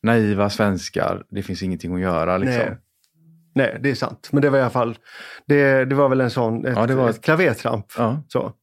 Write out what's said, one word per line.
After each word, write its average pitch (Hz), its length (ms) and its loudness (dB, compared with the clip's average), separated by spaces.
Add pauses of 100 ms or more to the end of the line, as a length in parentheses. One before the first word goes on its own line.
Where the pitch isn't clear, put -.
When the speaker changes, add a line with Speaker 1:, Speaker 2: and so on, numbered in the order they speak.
Speaker 1:
naiva 104 480 2
svenskar, 95 800 -2
det 98 120 -6
finns 92 200 -8
ingenting 90 320 -6
att 90 60 -4
göra, 90 380 0
liksom. 123 280 -2
Speaker 2:
Nej. 120 100 -8 (760)
Nej, 127 280 0
det 139 80 0
är 123 40 -2
sant. - 380 -8
Men 139 100 2
det 143 80 4
var 135 80 4
i - 20 4
alla 123 100 0
fall, 117 280 -2 (480)
det, 139 380 4
det 135 100 0
var 139 140 4
väl 131 120 2
en 120 100 2
sån, 117 360 -2
ett, 123 100 -2
Speaker 1:
Ja, 113 100 2
det 131 80 0
var 127 160 2
Speaker 2:
ett - 140 -8
klavertramp. 127 640 0 (120)
Speaker 1:
Ja. 127 300 0
Speaker 2:
Så. 104 240 -4 (100)